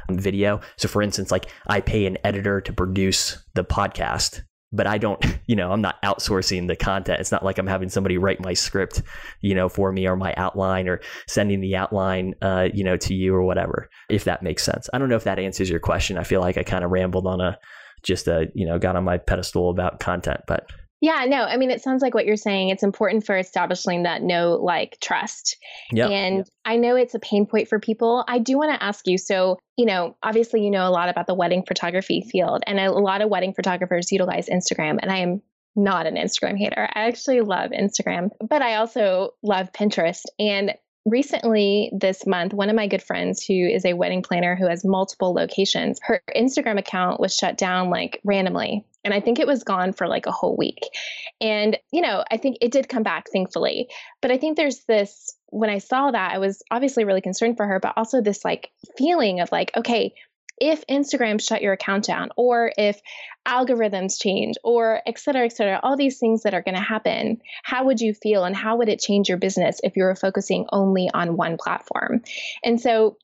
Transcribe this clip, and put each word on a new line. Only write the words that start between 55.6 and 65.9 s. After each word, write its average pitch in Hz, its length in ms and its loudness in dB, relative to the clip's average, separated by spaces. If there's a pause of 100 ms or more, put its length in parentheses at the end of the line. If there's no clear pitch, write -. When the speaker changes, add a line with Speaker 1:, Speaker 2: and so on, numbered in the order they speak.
Speaker 2:
I 202 80 -2
saw 262 320 0
that, 190 240 0
I 190 60 -2
was 196 320 -2
obviously 247 340 2
really 190 160 2
concerned 226 340 0
for 208 120 0
her, 190 120 2
but - 180 -2
also 226 220 0
this, 202 240 0
like, - 280 -4 (260)
feeling 262 440 2
of, 170 100 -2
like, 175 260 -2
okay, 226 380 0 (420)
if 302 300 0
Instagram 254 520 0
shut 214 220 -2
your 202 120 2
account 196 320 -2
down, 170 300 -4
or 233 420 2
if 208 220 2 (480)
algorithms 226 720 0
change, 190 440 0
or 226 420 4
et 226 140 -6
cetera, 262 260 0
et 233 100 -2
cetera, 196 280 0
all 262 140 2